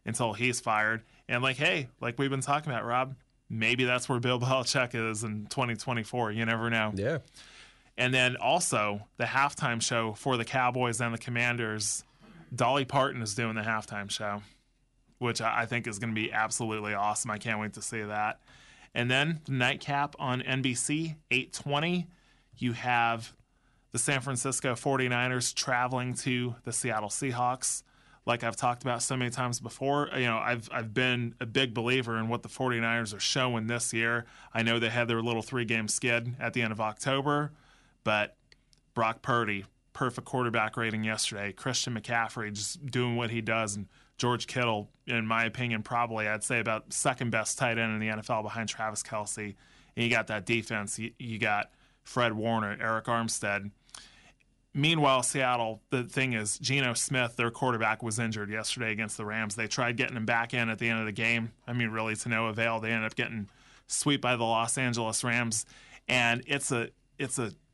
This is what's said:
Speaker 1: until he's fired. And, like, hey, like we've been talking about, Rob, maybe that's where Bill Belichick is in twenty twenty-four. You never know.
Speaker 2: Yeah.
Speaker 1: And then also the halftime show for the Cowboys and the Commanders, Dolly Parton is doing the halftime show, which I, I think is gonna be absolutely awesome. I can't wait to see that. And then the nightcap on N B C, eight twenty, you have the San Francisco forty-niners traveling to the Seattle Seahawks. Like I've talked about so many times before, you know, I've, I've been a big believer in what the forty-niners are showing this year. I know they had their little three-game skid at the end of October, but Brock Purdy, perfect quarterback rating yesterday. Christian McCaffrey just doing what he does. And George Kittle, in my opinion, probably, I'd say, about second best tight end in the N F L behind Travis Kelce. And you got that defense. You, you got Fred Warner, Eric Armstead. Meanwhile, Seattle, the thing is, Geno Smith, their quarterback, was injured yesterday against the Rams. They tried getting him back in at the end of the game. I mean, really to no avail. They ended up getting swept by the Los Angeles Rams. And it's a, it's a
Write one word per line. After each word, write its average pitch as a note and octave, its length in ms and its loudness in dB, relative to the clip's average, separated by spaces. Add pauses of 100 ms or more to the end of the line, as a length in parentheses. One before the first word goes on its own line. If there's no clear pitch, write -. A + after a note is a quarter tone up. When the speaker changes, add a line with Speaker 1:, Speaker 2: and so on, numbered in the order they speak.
Speaker 1:
until A#2 260 0
he's A#2+ 300 0
fired. A2 420 2 (240)
And, B2 160 0
like, C3 140 0
hey, D3+ 320 0 (100)
like A#2+ 180 -4
we've C#3 120 2
been C3 120 -2
talking D3 300 0
about, A2+ 140 -2
Rob, B2+ 300 0 (340)
maybe A#2+ 360 2
that's B2 240 2
where B2+ 100 2
Bill B2 200 2
Belichick B2+ 560 2
is A2+ 280 -2
in G#2+ 240 -6
twenty A#2+ 280 -2
twenty-four. A#2 560 -2
You A2+ 140 -2
never A2+ 240 2
know. A2 260 2
Speaker 2:
Yeah. B2 240 0 (800)
Speaker 1:
And B2+ 160 2
then B2+ 220 4
also G#2+ 720 2 (100)
the A#2+ 80 0
halftime C3 560 2
show A2+ 320 0
for B2+ 240 0
the A#2 80 0
Cowboys B2 560 2
and A#2 120 0
the A2+ 60 -4
Commanders, A#2+ 840 -2 (500)
Dolly B2 320 4
Parton C3 360 2
is G#2 140 -4
doing A2+ 200 -2
the A2 60 -2
halftime A2 480 -4
show, G#2 320 -4 (760)
which A#2 200 0
I, A2+ 220 2
I A2+ 40 0
think A#2 220 -2
is G#2 120 -6
gonna A2+ 140 -2
be A2 180 -2
absolutely A2 640 -2
awesome. G#2+ 340 0
I G#2+ 80 -2
can't G#2+ 220 -4
wait G#2+ 140 -4
to G#2+ 80 -14
see A2+ 200 -6
that. G#2+ 380 -4 (560)
And A#2+ 160 2
then D3+ 340 2
the C3+ 60 -6
nightcap C#3+ 680 0
on B2+ 240 0
N C3 220 0
B B2+ 100 2
C, D#3 420 -2 (140)
eight B2+ 240 -2
twenty, D#3+ 540 0 (500)
you B2 160 0
have A#2 600 2 (580)
the B2 80 -2
San C#3 220 2
Francisco C3 540 0
forty-niners B2+ 800 2
traveling B2 600 0
to B2 480 0
the A#2+ 80 -6
Seattle G#2+ 380 -2
Seahawks. B2 760 -2 (420)
Like A#2+ 200 2
I've A2+ 100 0
talked B2 280 0
about A#2+ 200 0
so C3+ 140 0
many B2 140 0
times B2 280 -2
before, C#3 560 0
you C3 80 2
know, A#2 140 4
I've, A#2 340 -2
I've A2+ 220 -4
been B2 480 2
a B2+ 40 -6
big B2 280 2
believer A#2+ 440 2
in A2 120 0
what A#2 120 0
the - 60 -12
forty-niners A#2 680 0
are G2+ 60 -8
showing B2 480 2
this A#2+ 240 0
year. A#2 340 2 (280)
I A#2 80 2
know A#2 180 4
they A2+ 100 2
had A#2 200 2
their A2+ 120 2
little A2+ 200 0
three-game A2+ 480 -2
skid A#2+ 500 0
at A#2+ 140 -4
the B2 80 0
end A2 100 0
of G#2+ 80 -4
October, C#3 720 0 (540)
but G#2+ 320 2 (560)
Brock A2+ 300 0
Purdy, G#2+ 420 0 (260)
perfect B2 340 -2
quarterback A#2 520 0
rating A2 260 0
yesterday. G#2+ 480 -2
Christian A#2+ 480 -4
McCaffrey A2+ 540 -2
just G#2 320 -8
doing B2 320 0
what A#2+ 120 0
he A#2 120 -2
does. A2 340 0
And G2+ 120 -8 (300)
George A#2+ 300 0
Kittle, A2+ 420 0 (160)
in A#2 220 0
my A2+ 160 4
opinion, A2+ 400 -2
probably, A#2 420 0
I'd G#2+ 200 0
say, A#2+ 160 2
about A2 320 -2
second B2+ 380 0
best A2 260 0
tight A#2 200 2
end A2+ 140 2
in G#2+ 80 -2
the A2 80 0
N G#2+ 120 -2
F G#2+ 100 -6
L A2+ 120 0
behind G#2+ 280 -4
Travis A2 340 -4
Kelce. G#2 520 -6 (420)
And A#2 80 2
you A#2 40 4
got A2+ 180 2
that G#2 180 -2
defense. A2 520 -2
You, A2+ 220 -8
you A2+ 200 -8
got G#2 320 0 (320)
Fred A#2+ 280 2
Warner, G#2+ 480 0
Eric A2+ 240 0
Armstead. G#2+ 680 -2 (1040)
Meanwhile, C#3+ 460 4
Seattle, A#2+ 720 0
the B2+ 120 2
thing C3 300 -2
is, G#2+ 240 -2
Geno B2+ 380 0
Smith, B2 400 0
their A#2 160 2
quarterback, A2+ 500 2
was A2 160 -2
injured A2 320 -2
yesterday A2 420 -4
against G#2+ 260 -4
the A2 80 -6
Rams. G#2+ 280 -4
They A2 140 -4
tried A#2+ 300 0
getting B2 200 -2
him A2 80 -4
back A#2 300 0
in A#2 140 2
at A2 100 -2
the A#2 100 0
end A2+ 100 2
of A2 60 -2
the G#2+ 60 -2
game. A2+ 400 0 (160)
I A#2+ 60 -4
mean, A#2+ 160 2
really A2 260 0
to G#2+ 140 -4
no A2+ 180 2
avail. A2+ 320 0
They A2 100 -2
ended A2+ 160 0
up A2 100 -4
getting A2 340 -4 (360)
swept - 360 0
by B2 140 4
the A#2 80 2
Los A2+ 360 2
Angeles A#2 440 0
Rams. A#2 440 0 (400)
And A#2+ 400 4
it's C#3 240 -2
a, A#2 180 2 (300)
it's C3+ 180 -4
a A#2 140 0 (220)